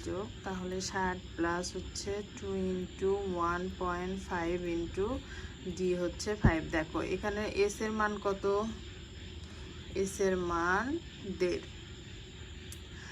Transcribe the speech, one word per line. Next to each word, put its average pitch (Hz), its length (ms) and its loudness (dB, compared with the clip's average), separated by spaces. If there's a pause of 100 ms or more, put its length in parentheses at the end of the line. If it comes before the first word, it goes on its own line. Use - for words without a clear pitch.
যোগ, 180 220 -2 (160)
তাহলে 185 380 -2
ষাট 185 360 2 (180)
প্লাস 170 300 2 (100)
হচ্ছে 185 360 -4 (260)
টু 202 100 -6 (220)
into 185 420 2 (240)
ওয়ান 175 260 2 (180)
পয়েন্ট 180 360 0 (140)
ফাইভ 175 260 2 (200)
into 170 320 0 (720)
ডি 185 120 2 (120)
হচ্ছে 175 280 0 (140)
ফাইভ। 165 180 8 (140)
দেখো, 156 240 0 (160)
এখানে 208 260 0 (220)
এস 202 120 4 (100)
এর 214 60 0
মান 214 220 4 (120)
কত? 196 200 2 (1500)
এস 190 200 0 (120)
এর 190 80 4 (160)
মান 180 340 4 (540)
দেড়, 170 260 2 (1500)